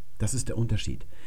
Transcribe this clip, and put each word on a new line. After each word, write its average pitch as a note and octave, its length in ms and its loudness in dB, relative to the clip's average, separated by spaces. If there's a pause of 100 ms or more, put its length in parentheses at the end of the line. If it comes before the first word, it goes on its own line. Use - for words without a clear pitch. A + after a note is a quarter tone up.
(180)
Das G#2 160 2
ist - 140 0
der - 80 0
Unterschied. A2+ 500 2 (200)